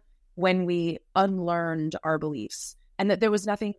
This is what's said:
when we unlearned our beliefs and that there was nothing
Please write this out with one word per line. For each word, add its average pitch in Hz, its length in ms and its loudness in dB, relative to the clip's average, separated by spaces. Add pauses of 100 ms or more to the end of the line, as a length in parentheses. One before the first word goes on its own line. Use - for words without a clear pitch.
(340)
when 185 300 2
we 170 340 0 (160)
unlearned 170 880 0
our 156 140 2
beliefs 147 580 -8 (220)
and 196 120 2
that 190 100 2
there 214 120 4
was 208 140 0
nothing 208 320 -2